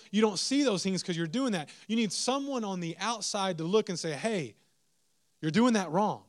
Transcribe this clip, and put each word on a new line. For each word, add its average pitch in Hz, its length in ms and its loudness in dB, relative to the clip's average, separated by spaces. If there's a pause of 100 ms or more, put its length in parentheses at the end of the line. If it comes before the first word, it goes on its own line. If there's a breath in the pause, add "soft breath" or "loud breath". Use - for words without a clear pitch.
(120)
you 208 100 2
don't 208 160 4
see 285 260 2
those 208 200 2
things 190 180 0
'cause 180 140 -4
you're 165 120 -2
doing 240 260 0
that. 151 160 -4 (180 loud breath)
You 220 80 -2
need 226 160 2
someone 269 540 -2
on 190 160 -6
the 165 180 -6
outside 196 600 -2
to 160 40 -4
look 208 240 2
and 175 100 -6
say, 165 140 -4
"Hey, 147 440 -4 (840)
you're 156 80 0
doing 226 240 6
that 185 180 2
wrong." 170 380 0